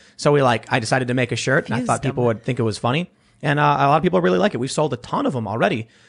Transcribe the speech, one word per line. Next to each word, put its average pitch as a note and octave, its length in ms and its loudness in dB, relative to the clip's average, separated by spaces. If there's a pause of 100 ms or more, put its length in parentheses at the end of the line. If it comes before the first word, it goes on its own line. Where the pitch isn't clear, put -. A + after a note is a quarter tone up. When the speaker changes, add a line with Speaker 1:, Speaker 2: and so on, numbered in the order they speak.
(160)
Speaker 1:
So D3+ 160 2
we, C#3+ 100 4
like, A#2+ 300 2
I C3 60 0
decided B2 300 -2
to B2 60 -2
make B2 180 0
a A#2 40 -2
shirt C3 300 0
and - 80 -6
I A#2+ 40 -2
Speaker 2:
Fused B2 100 -4
Speaker 1:
thought A#2+ 140 0
people B2 200 -2
Speaker 2:
them. A#2+ 60 2
Speaker 1:
would G#2+ 160 -2
think B2 160 -4
it - 20 2
was A2 160 -2
funny. C#3+ 320 -2 (320)
And, D3 160 0
uh, D3 220 2
a C#3 80 4
lot D3 80 4
of D#3 80 2
people F3 160 2
really F3+ 180 2
like - 160 0
it. A#2 40 -4
We've C3 120 -4
sold D3+ 240 -2
a A#2 40 -8
ton - 280 -4
of F3 80 -2
'em A2+ 140 -4
already. A#2 400 -2 (200)